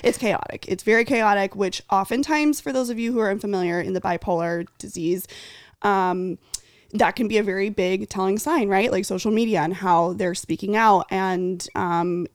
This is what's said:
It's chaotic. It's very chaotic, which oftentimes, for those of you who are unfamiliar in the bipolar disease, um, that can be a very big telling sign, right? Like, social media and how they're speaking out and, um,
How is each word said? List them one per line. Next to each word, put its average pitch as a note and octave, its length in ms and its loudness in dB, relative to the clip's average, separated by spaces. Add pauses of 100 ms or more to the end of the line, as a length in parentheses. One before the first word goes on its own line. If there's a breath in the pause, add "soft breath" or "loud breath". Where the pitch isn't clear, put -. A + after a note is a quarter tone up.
It's A#3+ 120 2
chaotic. - 520 -4
It's - 160 -4
very A3+ 200 4
chaotic, G#3 520 2
which F#3+ 340 -2
oftentimes, C#4+ 720 2
for C#4 120 -4
those B3+ 180 0
of A3+ 100 -6
you A#3 120 -2
who A#3 60 0
are G#3+ 140 2
unfamiliar F3+ 480 -2
in F#3 140 -2
the F3+ 60 -2
bipolar E3+ 680 -2 (100)
disease, F3+ 480 -4 (560 loud breath)
um, F#3 560 0 (540 loud breath)
that G#3 240 2
can A#3 100 0
be G#3+ 100 0
a G#3 60 4
very G3 260 -2
big G3 400 -2
telling F#3+ 300 0
sign, C#4+ 300 0
right? G3 240 2
Like, F#3+ 120 0
social F#3+ 280 -2
media G#3+ 300 2
and E3+ 120 -2
how F3 380 2
they're F#3 240 -2
speaking G3+ 400 -4
out G#3+ 340 6
and, F#3 640 -2
um, F3 600 -2